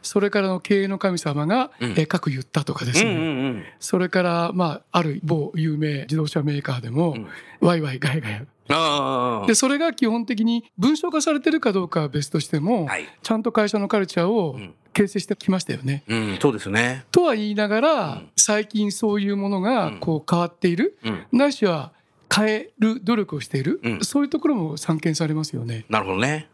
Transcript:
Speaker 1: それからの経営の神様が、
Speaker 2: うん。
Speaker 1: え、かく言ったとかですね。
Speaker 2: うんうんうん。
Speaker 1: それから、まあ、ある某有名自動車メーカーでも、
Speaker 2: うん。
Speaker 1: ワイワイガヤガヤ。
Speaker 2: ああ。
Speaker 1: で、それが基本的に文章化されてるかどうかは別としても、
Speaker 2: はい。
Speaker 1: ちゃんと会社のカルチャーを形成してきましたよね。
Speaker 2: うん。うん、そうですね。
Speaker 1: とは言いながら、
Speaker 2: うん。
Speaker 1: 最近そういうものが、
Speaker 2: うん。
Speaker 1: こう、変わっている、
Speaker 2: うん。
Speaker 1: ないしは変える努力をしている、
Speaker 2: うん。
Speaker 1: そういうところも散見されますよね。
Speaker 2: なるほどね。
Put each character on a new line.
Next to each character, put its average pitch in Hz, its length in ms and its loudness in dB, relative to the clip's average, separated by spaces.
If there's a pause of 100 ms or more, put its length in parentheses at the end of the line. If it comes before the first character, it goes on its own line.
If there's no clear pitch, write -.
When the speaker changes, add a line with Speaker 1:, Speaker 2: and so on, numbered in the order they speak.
Speaker 1:
そ - 180 0
れ 202 80 4
か 202 140 2
ら 190 60 0
の 185 120 -2
経 196 220 2
営 196 60 -2
の 190 100 -4
神 180 200 0
様 147 280 -2
が、 254 240 0 (100)
Speaker 2:
う 120 60 -2
ん。 185 100 -2
Speaker 1:
え、 156 80 4
か 170 160 0
く - 80 -6
言 131 120 -2
っ - 40 -10
た 147 200 -2
と 127 100 -4
か - 100 -6
で 123 80 -2
す 175 100 4
ね。 226 80 2
Speaker 2:
う 180 40 0
ん - 20 0
う 160 40 0
ん 160 40 0
う 165 40 0 (240)
ん。 95 120 -8 (160)
Speaker 1:
そ - 180 0
れ 180 120 0
か 185 120 2
ら、 170 300 0
ま 175 300 -2 (100)
あ、 175 60 2
あ 175 40 4
る 151 200 -2
某 156 320 -2
有 156 240 0
名 147 240 -2
自 131 140 -2
動 151 100 0
車 151 160 0
メ 147 140 0
ー 143 40 -4
カ 139 140 -4
ー 123 80 -4
で 117 80 -8
も、 156 220 2
Speaker 2:
う - 20 -8
ん。 110 120 -8 (340)
Speaker 1:
ワ 175 160 4
イ 160 40 -2
ワ 143 140 -4
イ 131 40 -6
ガ 139 140 0
ヤ 156 80 -2
ガ 113 80 -6
ヤ。 107 140 -6 (260)
Speaker 2:
あ 135 760 2
あ。 - 20 -6
Speaker 1:
で、 226 80 6
そ 262 140 4
れ 285 100 0
が 330 140 0
基 - 140 0
本 226 200 0
的 226 180 0
に 233 200 0 (120)
文 269 200 4
章 - 160 -2
化 302 100 2
さ 320 100 2
れ 294 60 0
て 294 140 -2
る 311 80 0
か 220 120 2
ど 185 120 0
う 165 40 -6
か 165 120 0
は 147 80 0
別 143 220 -4
と 151 100 0
し - 80 -6
て 156 100 0
も、 175 280 0
Speaker 2:
は 95 120 -4
い。 76 100 -10 (140)
Speaker 1:
ち - 80 -2
ゃ 220 80 2
ん 214 60 -4
と 240 80 -2
会 208 160 4
社 208 100 0
の 202 80 -2
カ 208 140 2
ル 185 80 0
チ - 100 -14
ャ 170 60 2
ー 180 40 2
を 175 300 0 (340)
形 202 140 4
成 196 140 -4
し - 60 -6
て 202 100 -4
き - 160 0
ま 185 80 2
し - 40 -6
た - 80 -4
よ - 120 -4
ね。 135 240 -2
Speaker 2:
う 113 60 0
ん。 113 40 2
う 107 140 -2
ん、 92 80 -4
そ 143 100 4
う - 20 4
で 107 60 -4
す 104 100 -8
ね。 120 440 0
Speaker 1:
と 349 100 4
は 277 140 2
言 214 140 -2
い 208 40 -4
な 208 140 0
が 220 120 0
ら、 269 340 2
Speaker 2:
う - 20 -8
ん。 170 180 -14
Speaker 1:
最 214 320 2
近 208 240 0
そ 208 240 0
う 208 60 0
い 196 100 -2
う 202 60 -2
も 202 140 -2
の 190 100 0
が、 220 260 0
Speaker 2:
う 107 60 -4
ん。 101 60 -12
Speaker 1:
こ 160 180 0
う、 147 120 -6
変 175 120 4
わ 175 80 2
っ 175 60 -20
て - 120 0
い 170 80 2
る、 285 300 0
Speaker 2:
う - 60 -2
ん。 - 200 -6
Speaker 1:
な 262 160 4
い 277 60 2
し 226 120 -2
は 160 280 0 (420)
変 214 140 4
え 214 220 -2 (100)
る 220 240 2
努 220 100 2
力 196 220 -2
を 135 40 -8
し - 60 -12
て 139 120 -4
い 135 40 -2
る、 269 220 -2
Speaker 2:
う - 40 -2
ん。 - 160 -2
Speaker 1:
そ 285 180 2
う - 20 0
い - 20 0
う - 20 -2
と 311 120 -2
こ 320 80 2
ろ 285 80 2
も 160 200 -2
散 160 220 -2
見 160 160 0
さ 156 140 0
れ 156 60 0
ま 156 100 -2
す - 100 -8
よ 120 100 -6
ね。 113 240 -6
Speaker 2:
な 107 120 0
る 95 60 -4
ほ 95 80 -2
ど 95 40 0
ね。 151 360 -2